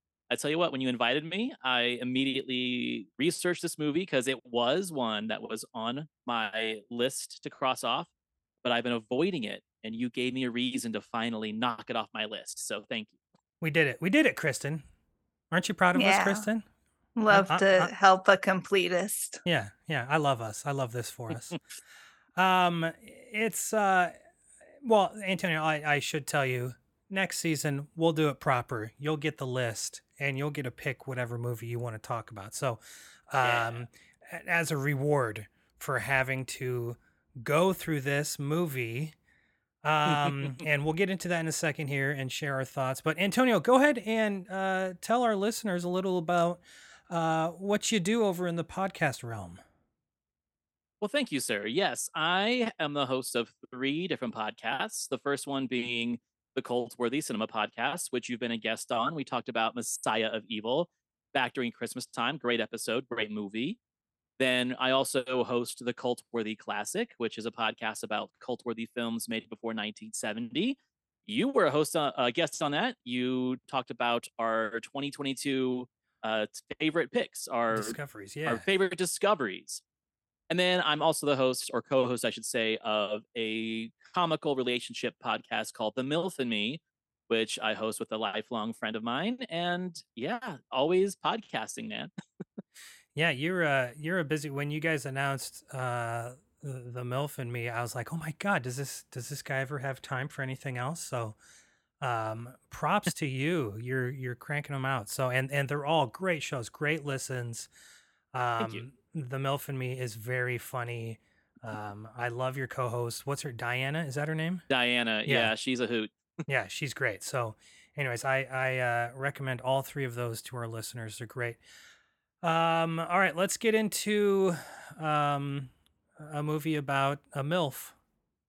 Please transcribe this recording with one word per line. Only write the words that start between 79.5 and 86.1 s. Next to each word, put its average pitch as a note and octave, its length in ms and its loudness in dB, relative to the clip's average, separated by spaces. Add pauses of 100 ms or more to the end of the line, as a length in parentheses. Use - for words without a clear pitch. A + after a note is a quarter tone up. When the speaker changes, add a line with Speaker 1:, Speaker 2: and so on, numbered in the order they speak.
Speaker 1:
And E3+ 80 2
then F3+ 280 4
I'm D3+ 160 2
also D3 240 4
the C#3+ 100 6
host, C3 380 2
or A#2+ 80 0
co-host, B2+ 420 2
I A#2+ 60 2
should A2 160 -6
say, A2 360 0
of G#2+ 420 0 (140)
a A2+ 540 -4 (240)
comical D#3 400 2
relationship B2 640 -2
podcast A2 520 -4
called G#2+ 240 -2
The C3 60 0
Milf E3 360 -2